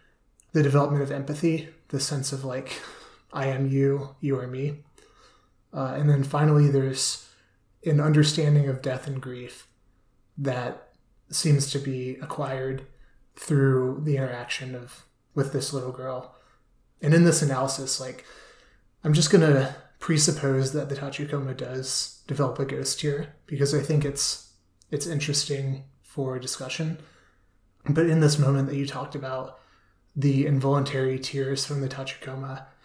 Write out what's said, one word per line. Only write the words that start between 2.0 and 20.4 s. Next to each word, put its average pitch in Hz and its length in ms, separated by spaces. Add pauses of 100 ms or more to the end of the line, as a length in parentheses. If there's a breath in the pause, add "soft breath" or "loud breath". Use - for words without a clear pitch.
of, 135 140
like, 131 360 (520 loud breath)
"I 139 140
am 135 200
you, 139 540
you 135 180
are 123 80
me." 135 320 (960 soft breath)
Uh, 131 240
and 147 120
then 139 120
finally, 147 460
there's 135 600 (560 loud breath)
an 147 160
understanding 147 680
of 131 140
death 131 260
and 135 140
grief 123 480 (680)
that 123 520 (400)
seems 147 420
to 143 80
be 127 420
acquired 135 640 (520 soft breath)
through 135 680
the 151 140
interaction 127 580
of, 120 300 (280)
with 143 200
this - 180
little 127 220
girl. 131 420 (640 soft breath)
And 151 120
in 170 100
this 160 180
analysis, 135 600
like, 131 240 (800 loud breath)
I'm 151 80
just 160 180
gonna 151 460 (220)
presuppose 139 720